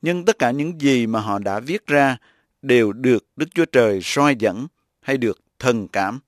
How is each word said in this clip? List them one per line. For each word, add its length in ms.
Nhưng 240
tất 140
cả 120
những 300
gì 260
mà 120
họ 200
đã 200
viết 280
ra 300
đều 320
được 320
Đức 200
Chúa 100
Trời 380
soi 360
dẫn 280
hay 160
được 220
thần 280
cảm. 400